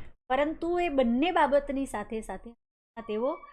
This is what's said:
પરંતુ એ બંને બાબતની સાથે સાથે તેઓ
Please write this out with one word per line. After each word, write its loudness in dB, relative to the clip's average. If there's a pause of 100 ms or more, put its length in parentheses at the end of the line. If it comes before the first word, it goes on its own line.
(280)
પરંતુ 0
એ 2
બંને 2
બાબતની 2
સાથે -6
સાથે -12 (560)
તેઓ -2 (140)